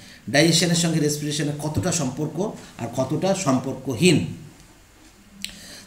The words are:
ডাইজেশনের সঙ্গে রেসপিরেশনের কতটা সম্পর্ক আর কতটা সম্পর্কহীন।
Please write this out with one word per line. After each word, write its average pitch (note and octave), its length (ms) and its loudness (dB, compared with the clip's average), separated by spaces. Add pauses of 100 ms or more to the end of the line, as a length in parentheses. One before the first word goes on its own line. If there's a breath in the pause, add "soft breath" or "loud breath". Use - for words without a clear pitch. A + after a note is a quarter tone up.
(300 loud breath)
ডাইজেশনের E3 460 4
সঙ্গে D#3+ 240 2
রেসপিরেশনের D3 600 0
কতটা D3+ 320 -2
সম্পর্ক D3+ 600 -4 (260 loud breath)
আর A#2 180 -6
কতটা C#3 400 0
সম্পর্কহীন। C3 920 2 (1600 loud breath)